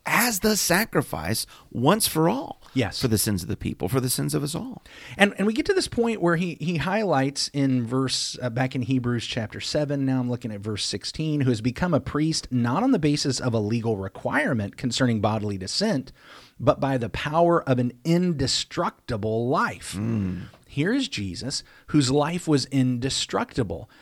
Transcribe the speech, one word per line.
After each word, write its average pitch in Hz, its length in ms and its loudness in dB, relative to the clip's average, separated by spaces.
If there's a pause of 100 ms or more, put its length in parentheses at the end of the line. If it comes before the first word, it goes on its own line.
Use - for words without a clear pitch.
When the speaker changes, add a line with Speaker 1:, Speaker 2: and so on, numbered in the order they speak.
Speaker 1:
as 214 340 0
the 214 160 2
sacrifice 127 920 0 (240)
once 160 360 4
for 160 220 2
all 262 340 -4 (100)
Speaker 2:
Yes. 110 280 -2
Speaker 1:
for 131 80 2
the 107 100 4
sins 101 240 0
of - 60 -8
the 98 80 -4
people, - 320 -4
for 127 120 0
the 123 100 0
sins 143 240 -2
of 147 80 -2
us 147 120 -6
all. 233 280 -10 (360)
Speaker 2:
And, 196 200 4
and 190 80 2
we 220 80 2
get 302 120 -2
to - 80 2
this 370 140 0
point 233 340 0
where 170 140 4
he, 175 240 -2
he 170 180 0
highlights 151 680 0
in 131 380 2
verse, 131 540 -2
uh, 123 100 -4
back 123 240 -2
in 127 80 -2
Hebrews 120 440 0
chapter 110 340 -6
seven, 143 460 -2
now 131 140 2
I'm 123 100 -2
looking 113 220 -4
at 101 80 -8
verse 104 240 -4
sixteen, 147 580 -2
"who 127 80 4
has 110 120 2
become 160 320 -2
a 127 60 4
priest 156 500 -2
not 123 320 2
on 269 100 4
the 208 60 4
basis 147 420 0
of 123 140 0
a 113 40 2
legal 110 380 0
requirement 113 800 -2
concerning 117 460 0
bodily 104 360 0
descent, 139 540 -2 (480)
but 127 200 2
by 135 180 2
the 113 100 -2
power 165 580 2
of 131 120 4
an 123 140 0 (120)
indestructible 131 1400 0
life." 151 480 -2
Speaker 1:
Mm. 101 460 -2 (260)
Speaker 2:
Here 165 240 0
is 269 160 0
Jesus, 101 540 -6 (260)
whose 135 220 4
life 147 360 0
was 147 200 2
indestructible. 127 1200 -2 (140)